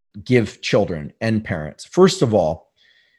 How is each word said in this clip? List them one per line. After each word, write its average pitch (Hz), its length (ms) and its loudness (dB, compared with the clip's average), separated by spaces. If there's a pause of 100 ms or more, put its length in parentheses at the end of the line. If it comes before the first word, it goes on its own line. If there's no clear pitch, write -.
(240)
give 120 360 0
children 82 600 -2
and 110 240 -2
parents. 78 400 -10
First - 380 2
of 113 120 0
all, 85 360 0 (480)